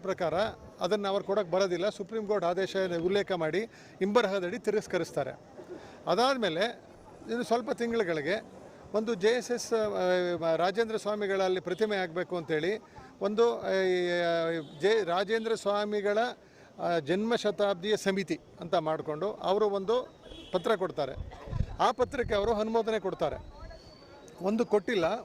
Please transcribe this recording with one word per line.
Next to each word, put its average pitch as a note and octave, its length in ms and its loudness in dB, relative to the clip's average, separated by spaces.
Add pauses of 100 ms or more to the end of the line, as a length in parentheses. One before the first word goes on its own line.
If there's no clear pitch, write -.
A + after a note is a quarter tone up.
ಪ್ರಕಾರ F3+ 320 -2 (460)
ಅದನ್ನು G3+ 280 0
ಅವ್ರು G3 160 0
ಕೊಡೋಕ್ಕೆ G3 280 0
ಬರೋದಿಲ್ಲ. F#3 380 2
ಸುಪ್ರೀಂ G#3 380 -6
ಕೋರ್ಟ್ G3 180 2
ಆದೇಶ F3+ 300 0 (280)
ಉಲ್ಲೇಖ G3 280 2
ಮಾಡಿ E3+ 280 0 (400)
ಹಿಂಬರಹದಡಿ G3 600 2
ತಿರಸ್ಕರಿಸ್ತಾರೆ. E3+ 720 -2 (760)
ಅದಾದಮೇಲೆ A3 760 2 (460)
ಇದು A#3 160 -4
ಸ್ವಲ್ಪ A3 280 0
ತಿಂಗಳುಗಳಿಗೆ G3 720 0 (500)
ಒಂದು A3 200 0
ಜೆ G3 140 2
ಎಸ್ A#3 240 2
ಎಸ್, A#3+ 220 -4 (720)
ಆ, E3 120 2
ರಾಜೇಂದ್ರ G3+ 420 2
ಸ್ವಾಮಿಗಳಲ್ಲಿ G3 600 0
ಪ್ರತಿಮೆ G3+ 380 0
ಆಗಬೇಕು F3+ 400 -2
ಅಂತೇಳಿ E3 400 0 (440)
ಒಂದು, A3 380 2
ಆ, - 40 -10 (1160)
ಜೆ, G#3 220 4
ರಾಜೇಂದ್ರ G#3 520 0
ಸ್ವಾಮಿಗಳ, G#3 640 0 (640)
ಆ, E3+ 200 2
ಜನ್ಮ G3 360 0
ಶತಾಬ್ದಿಯ G3+ 640 2
ಸಮಿತಿ F#3+ 420 0 (200)
ಅಂತ F3 160 -2
ಮಾಡಿಕೊಂಡು D#3 580 0
ಅವರು G#3 360 2
ಒಂದು G3+ 520 -2 (300)
ಪತ್ರ G3 240 2
ಕೊಡ್ತಾರೆ. D#3 680 -6 (340)
ಆ G3+ 120 4
ಪತ್ರಕ್ಕೆ A#3+ 440 0
ಅವರು G#3 180 4
ಅನುಮೋದನೆ A3 460 2
ಕೊಡ್ತಾರೆ. E3+ 360 -2 (1080)
ಒಂದು A3 240 2
ಕೊಟ್ಟಿಲ್ಲ, G#3 400 2 (200)